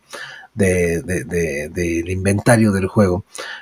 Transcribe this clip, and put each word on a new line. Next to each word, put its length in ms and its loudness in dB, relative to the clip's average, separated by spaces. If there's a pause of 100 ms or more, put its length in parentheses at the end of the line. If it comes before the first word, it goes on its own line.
(540)
de, 480 2
de, 220 -4
de, 460 -4
del 420 -2
inventario 600 2
del 160 0
juego, 380 2 (360)